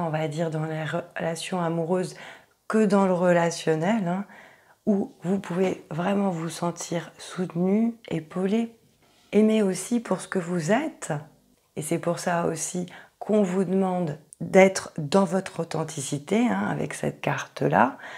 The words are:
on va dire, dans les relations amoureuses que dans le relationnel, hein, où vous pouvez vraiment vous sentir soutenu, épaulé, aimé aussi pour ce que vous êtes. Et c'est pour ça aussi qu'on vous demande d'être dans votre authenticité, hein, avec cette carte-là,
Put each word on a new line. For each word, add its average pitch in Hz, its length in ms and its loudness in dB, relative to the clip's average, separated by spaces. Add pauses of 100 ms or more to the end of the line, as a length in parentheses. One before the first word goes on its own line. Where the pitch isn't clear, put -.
on 160 40 -4
va 156 180 -2
dire, 160 240 -4
dans 156 120 -2
les 156 200 -6
relations 165 760 -4
amoureuses 170 540 0 (540)
que 220 160 4
dans 196 220 6
le 185 60 4
relationnel, 170 920 2
hein, 185 200 -4 (600)
où 202 260 0 (100)
vous 190 180 -2
pouvez 180 500 -2
vraiment 196 400 0
vous 165 180 -4
sentir 165 720 -6
soutenu, 190 800 -2 (120)
épaulé, 190 680 -2 (560)
aimé 220 300 6
aussi 190 360 -2
pour 196 220 -2
ce - 80 -14
que - 100 -2
vous 170 320 -2
êtes. 254 420 -2 (640)
Et - 80 -6
c'est 165 160 -2
pour 170 220 -2
ça 170 260 0
aussi 165 400 -4 (320)
qu'on 214 240 2
vous 185 220 2
demande 180 560 0 (200)
d'être 190 560 6
dans 175 280 2
votre 185 360 -4
authenticité, 160 880 -2
hein, 190 200 0
avec - 260 -4
cette - 260 -4
carte-là, - 800 0 (200)